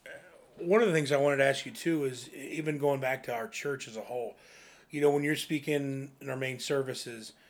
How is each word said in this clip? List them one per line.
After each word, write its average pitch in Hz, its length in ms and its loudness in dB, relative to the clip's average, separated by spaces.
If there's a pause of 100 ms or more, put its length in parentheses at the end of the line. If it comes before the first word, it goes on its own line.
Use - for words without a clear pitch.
(580)
one 196 240 4
of 226 60 6
the 175 60 4
things 147 180 2
I 143 60 6
wanted 143 200 4
to 135 80 6
ask 135 200 2
you 120 60 -10
too 156 340 0
is 127 300 -6
e-, 135 220 -12
even 151 220 -2
going 139 200 2
back 131 240 -2
to 127 100 -6
our 113 140 -4
church 139 400 -6
as 113 80 -14
a 110 60 -6
whole, 117 340 -6 (540)
you 143 120 -6
know, 147 100 8
when 147 120 2
you're 147 120 2
speaking 139 760 -2 (100)
in 139 100 -8
our 131 60 -4
main 131 240 -4
services, 123 760 -4 (160)